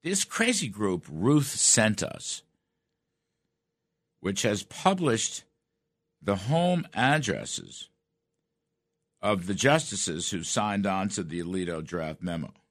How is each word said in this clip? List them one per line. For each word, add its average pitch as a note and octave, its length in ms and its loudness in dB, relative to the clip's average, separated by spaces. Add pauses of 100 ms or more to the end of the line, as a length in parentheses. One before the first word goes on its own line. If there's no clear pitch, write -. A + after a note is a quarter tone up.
this F#3+ 220 0
crazy A3+ 440 0
group, F#2+ 420 -2
Ruth B2 380 4
Sent - 540 4
Us, - 400 -8 (1800)
which G2 220 -4
has G#2 200 2
published E3+ 800 0 (800)
the G2+ 140 0
home E3 580 2
addresses - 960 -2 (1300)
of G2+ 260 0
the G2 80 -2
justices G2+ 760 0
who F2 140 -4
signed G2+ 420 0
on F#2+ 240 0
to G2+ 120 -4
the E2+ 200 -6
Alito E2+ 420 -4
draft D#2+ 380 -6
memo. E2+ 300 -6 (180)